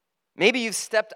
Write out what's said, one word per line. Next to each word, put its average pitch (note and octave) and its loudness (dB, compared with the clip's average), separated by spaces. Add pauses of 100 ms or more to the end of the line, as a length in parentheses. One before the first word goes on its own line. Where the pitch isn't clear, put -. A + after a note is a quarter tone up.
(360)
Maybe A#3 4
you've A3+ -4
stepped - -4